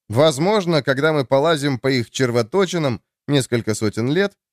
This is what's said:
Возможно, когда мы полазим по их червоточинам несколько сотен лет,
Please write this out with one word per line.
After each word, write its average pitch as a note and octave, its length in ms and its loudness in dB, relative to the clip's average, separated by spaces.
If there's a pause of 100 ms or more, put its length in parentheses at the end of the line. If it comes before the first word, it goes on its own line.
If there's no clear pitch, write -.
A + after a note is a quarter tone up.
Возможно, D#3+ 760 2
когда D3 300 0
мы C#3+ 120 0
полазим C#3 540 0
по C3+ 100 -4
их B2 220 -2
червоточинам C3+ 880 -2 (280)
несколько B2 460 -2
сотен A2 360 -4
лет, G3 220 -2 (200)